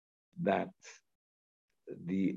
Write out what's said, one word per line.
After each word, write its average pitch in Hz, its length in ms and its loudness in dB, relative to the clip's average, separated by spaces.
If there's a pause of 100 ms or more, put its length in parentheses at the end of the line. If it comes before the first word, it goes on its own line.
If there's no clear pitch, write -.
(420)
that 95 300 2 (1300)
the 95 320 2